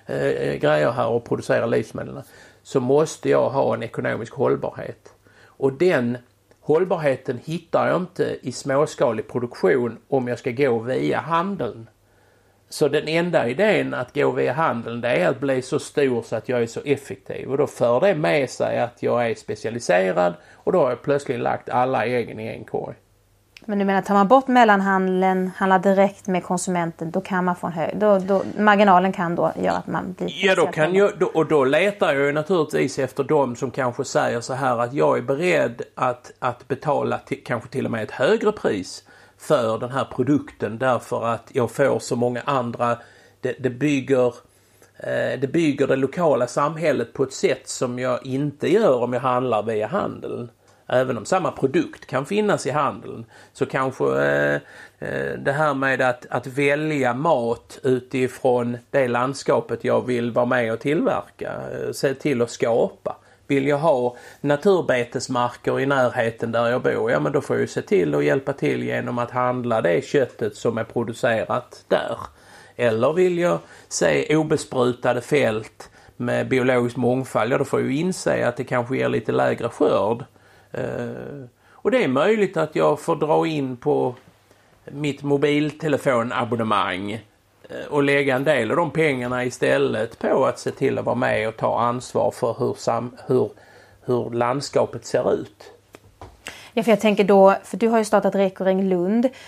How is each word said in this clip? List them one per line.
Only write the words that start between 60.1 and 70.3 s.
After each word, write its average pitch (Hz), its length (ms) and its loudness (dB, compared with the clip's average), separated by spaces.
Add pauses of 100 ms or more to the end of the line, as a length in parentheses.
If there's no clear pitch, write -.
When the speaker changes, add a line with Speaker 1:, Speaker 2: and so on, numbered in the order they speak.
Speaker 1:
vara 123 140 2
med 120 280 0
och 113 60 -4
tillverka, - 720 -2
eh, 127 400 -6
se 135 220 -2
till 135 280 0
att 117 80 0
skapa. 131 640 0 (320)
Vill 139 200 2
jag 143 100 2
ha 135 380 2 (260)
naturbetesmarker 131 1400 0
i 131 60 0
närheten 120 640 0
där 117 180 2
jag 123 120 0
bor, 117 300 0
ja, 147 80 2
men 147 120 0
då 143 100 0
får 123 140 -2
jag 117 60 0
ju 120 60 0
se - 140 -6
till 170 340 0
att 147 80 2
hjälpa 143 300 0
till 131 300 -2
genom 120 360 -4
att 120 120 -4
handla 123 500 0
det 160 240 0
köttet 117 500 -2